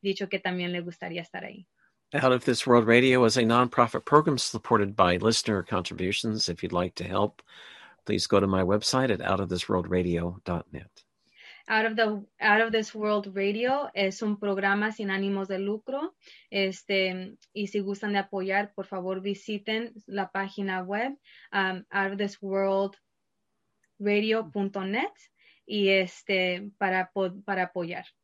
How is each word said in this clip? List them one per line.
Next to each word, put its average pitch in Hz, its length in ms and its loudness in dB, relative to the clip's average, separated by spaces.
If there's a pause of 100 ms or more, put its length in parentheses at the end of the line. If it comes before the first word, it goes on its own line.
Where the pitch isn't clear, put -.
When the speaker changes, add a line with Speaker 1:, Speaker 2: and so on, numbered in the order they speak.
Speaker 1:
dicho 196 260 -4
que 190 100 -4
también 180 320 -4
le 175 100 -6
gustaría 170 400 -10
estar 170 240 -12
ahí. - 220 -18 (460)
Speaker 2:
Out 131 180 4
of 127 140 2
This 123 220 2
World 120 200 8
Radio 127 380 8
is 113 120 4
a 123 60 4
nonprofit 120 640 2
program 151 320 6
supported 104 580 0
by 90 220 6
listener 104 460 2
contributions. 98 880 -4
If 85 140 -6
you'd 90 100 -4
like 95 220 -2
to 90 80 -8
help, 98 380 -2 (640)
please 98 220 -2
go 101 120 6
to 98 80 2
my 92 160 4
website 107 480 2
at 92 100 0
out 95 180 0
of 95 100 -4
this 90 200 -4
world 90 180 0
radio 90 560 0
dot 87 300 -4
net. - 160 -14 (760)
Speaker 1:
Out 220 180 0
of 220 100 -2
the, 214 300 0 (160)
Out 214 200 4
of 226 100 0
This 220 240 -2
World 208 400 0
Radio 233 580 -2
es 196 300 -2
un 208 140 -2
programa 202 540 0
sin 214 200 -8
ánimos 196 360 -2
de 190 120 -6
lucro. 254 560 -6 (340)
Este, 190 880 -2 (160)
y 202 140 -6
si 208 120 -4
gustan 202 340 -4
de 202 60 2
apoyar, 196 540 -2
por 190 140 -10
favor, 185 340 -6
visiten 214 720 -6 (140)
la 190 240 -6
página 196 520 -4
web, 214 300 -4 (400)
um, 190 380 -2
out 196 200 -2
of 202 60 -8
this 202 240 -4
world 196 560 0 (1000)
radio 208 520 0
punto 196 320 -4
net, 226 280 -4 (540)
y 202 240 0
este, 185 920 0
para 185 340 0
po-, 190 320 -4
para 185 260 -2
apoyar. 170 340 -8 (180)